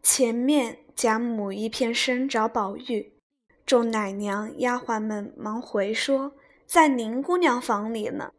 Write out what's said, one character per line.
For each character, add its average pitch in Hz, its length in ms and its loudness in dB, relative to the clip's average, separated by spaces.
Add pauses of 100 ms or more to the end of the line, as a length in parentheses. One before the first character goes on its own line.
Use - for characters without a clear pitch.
前 233 320 4
面 254 440 2 (180)
贾 226 220 2
母 220 340 -4
一 214 160 -4
片 233 260 -2
声 254 320 0
找 226 220 0
宝 202 280 -2
玉， 240 360 -6 (540)
众 233 240 4
奶 214 220 -2
娘 208 480 -4
丫 247 160 0
鬟 233 220 -2
们 214 380 -6
忙 214 240 -6
回 202 320 -2
说 269 400 0 (320)
在 320 240 6
宁 240 340 -2
姑 359 140 0
娘 277 240 2
房 220 320 -2
里 214 160 -6
呢。 151 300 -8